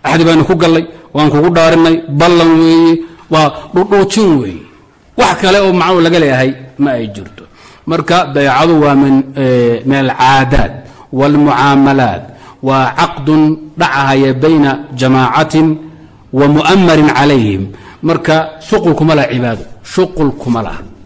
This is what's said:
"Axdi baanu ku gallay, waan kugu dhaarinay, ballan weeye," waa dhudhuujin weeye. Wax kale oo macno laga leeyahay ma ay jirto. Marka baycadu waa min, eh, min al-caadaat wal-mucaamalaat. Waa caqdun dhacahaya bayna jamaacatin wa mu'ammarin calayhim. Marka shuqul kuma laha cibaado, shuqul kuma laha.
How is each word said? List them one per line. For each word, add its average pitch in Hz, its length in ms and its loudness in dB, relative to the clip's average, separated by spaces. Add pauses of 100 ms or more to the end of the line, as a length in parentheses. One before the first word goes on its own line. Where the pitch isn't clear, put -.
"Axdi 151 240 -2
baanu 160 200 4
ku 190 100 0
gallay, 165 300 0 (280)
waan 151 180 0
kugu 147 200 2
dhaarinay, 165 460 2 (120)
ballan 165 460 2
weeye," 165 400 4 (320)
waa 156 200 0 (240)
dhudhuujin 196 580 2 (100)
weeye. 95 240 -8 (560)
Wax 240 200 2
kale 196 220 2
oo 190 120 0
macno 180 280 0
laga 170 180 2
leeyahay 135 320 0 (260)
ma 143 140 0
ay 117 180 -4
jirto. 101 360 -16 (400)
Marka 165 320 -2 (100)
baycadu 143 540 0
waa 147 140 2
min, 135 200 2 (180)
eh, 123 520 0
min 135 140 0
al-caadaat 131 720 0 (400)
wal-mucaamalaat. 139 1080 0 (380)
Waa 131 240 0 (100)
caqdun 156 480 0 (340)
dhacahaya 135 580 0
bayna 143 360 2 (220)
jamaacatin 131 760 0 (640)
wa 139 160 2
mu'ammarin 156 680 2
calayhim. 123 480 0 (380)
Marka 160 360 -2 (240)
shuqul 180 340 0
kuma 156 200 0
laha 143 160 0
cibaado, 123 340 -4 (160)
shuqul 180 520 -2
kuma 117 300 -4
laha. 85 200 -10 (240)